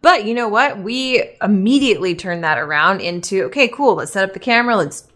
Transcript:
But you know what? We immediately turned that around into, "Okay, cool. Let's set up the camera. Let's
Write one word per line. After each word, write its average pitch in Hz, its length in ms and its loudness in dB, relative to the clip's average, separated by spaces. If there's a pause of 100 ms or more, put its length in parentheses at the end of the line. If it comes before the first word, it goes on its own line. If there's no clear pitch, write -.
But 262 220 4
you 226 100 -2
know 240 140 -2
what? 220 300 0
We 247 440 -2 (200)
immediately 196 720 2
turned 170 300 -6
that 156 140 0
around 156 420 0
into, 175 460 -4
"Okay, 277 220 2
cool. 247 280 2
Let's 143 160 -6
set 196 120 0
up 190 100 -6
the 190 60 -12
camera. 240 360 2
Let's 202 260 -4 (140)